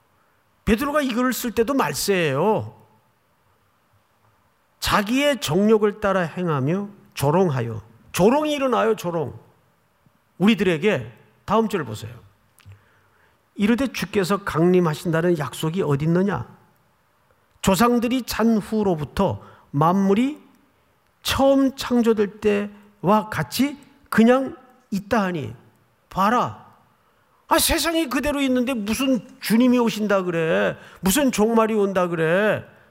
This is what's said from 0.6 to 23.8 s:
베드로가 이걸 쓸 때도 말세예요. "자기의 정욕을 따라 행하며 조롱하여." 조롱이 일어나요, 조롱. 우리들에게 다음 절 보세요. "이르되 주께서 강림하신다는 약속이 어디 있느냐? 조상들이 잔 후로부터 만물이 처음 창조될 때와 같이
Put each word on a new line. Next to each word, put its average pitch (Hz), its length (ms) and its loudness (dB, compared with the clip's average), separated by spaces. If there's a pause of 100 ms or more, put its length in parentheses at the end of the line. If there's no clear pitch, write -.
베드로가 285 360 0
이걸 254 300 -2
쓸 240 200 -6
때도 233 240 0
말세예요. 165 1000 -2 (2000)
"자기의 247 580 0
정욕을 208 640 0
따라 190 200 0
행하며 170 680 -2 (240)
조롱하여." 139 680 -2 (300)
조롱이 277 400 2
일어나요, 226 460 0
조롱. 165 420 -6 (1000)
우리들에게 180 800 0 (280)
다음 220 240 2
절 175 160 -4
보세요. 107 360 -12 (1300)
"이르되 226 380 0
주께서 196 440 -2
강림하신다는 175 1000 0
약속이 156 460 -6
어디 143 220 0
있느냐? 170 420 0 (1120)
조상들이 233 600 2
잔 226 340 0
후로부터 190 880 -2 (240)
만물이 196 720 2 (800)
처음 269 540 2
창조될 220 640 0
때와 208 880 -2
같이 269 480 -4 (320)